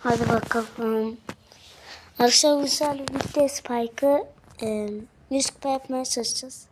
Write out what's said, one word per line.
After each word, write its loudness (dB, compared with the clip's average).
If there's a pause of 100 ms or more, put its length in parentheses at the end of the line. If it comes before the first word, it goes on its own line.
Hadi 2
bakalım. 0 (920)
Arkadaşlar 4
bu 0
sefer 0
birlikte 0
Spike'ı, 0 (360)
e, -4 (420)
yüz 0
kupa -8
yapmaya -4
çalışacağız. -6